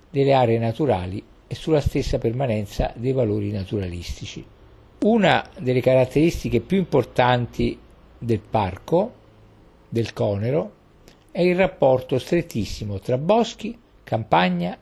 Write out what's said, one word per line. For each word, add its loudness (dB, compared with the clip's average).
delle 2
aree 4
naturali -2
e -10
sulla 0
stessa -2
permanenza -2
dei -2
valori 0
naturalistici. -8
Una 4
delle 0
caratteristiche 2
più -2
importanti 0
del -2
parco, -2
del -2
Conero, -2
è -6
il 2
rapporto 2
strettissimo -4
tra -2
boschi, -2
campagna 0